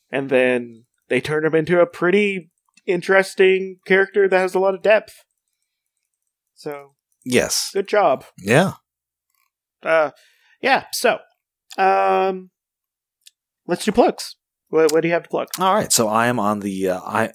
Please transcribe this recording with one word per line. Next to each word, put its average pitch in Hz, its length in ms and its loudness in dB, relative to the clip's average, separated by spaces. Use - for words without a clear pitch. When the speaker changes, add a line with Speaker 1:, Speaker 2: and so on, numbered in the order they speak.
Speaker 1:
And 135 180 -6
then 123 560 0
they 123 100 0
turned 151 260 -4
him 156 100 0
into 160 260 2
a 170 40 4
pretty 190 640 -2
interesting 190 1000 0
character 190 440 2
that 185 100 2
has 185 160 -2
a 190 40 0
lot 190 160 0
of 180 80 -14
depth. 208 400 0
So, 143 420 -16
Speaker 2:
Yes. - 480 0
Speaker 1:
good 196 160 -4
job. 175 340 0
Speaker 2:
Yeah. 127 340 2
Speaker 1:
Uh, 160 280 0
yeah, 262 320 0
so, - 260 0
um, 190 760 0
let's 175 160 -4
do 214 80 0
plugs. - 460 0
What, 156 220 2
what 160 100 0
do 165 60 -4
you 170 60 -2
have 160 100 -4
to - 60 -20
plug? 139 180 -6
Speaker 2:
All 185 160 0
right, - 180 -2
so 113 140 0
I 113 200 0
am 123 120 -2
on 104 220 -2
the, 95 280 -4
uh, 92 120 -4
I, 110 320 -4